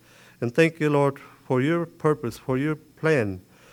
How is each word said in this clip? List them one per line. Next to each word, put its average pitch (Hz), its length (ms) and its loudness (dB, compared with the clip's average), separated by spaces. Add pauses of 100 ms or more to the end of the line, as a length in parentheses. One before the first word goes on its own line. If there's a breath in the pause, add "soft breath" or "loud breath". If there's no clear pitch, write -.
(400 soft breath)
And 120 160 -6
thank 165 240 2
you, 151 100 0
Lord, 143 300 0
for - 420 -4
your 165 240 0
purpose, 151 520 -4
for 127 200 -4
your 151 180 -2
plan, 117 640 -2 (320 soft breath)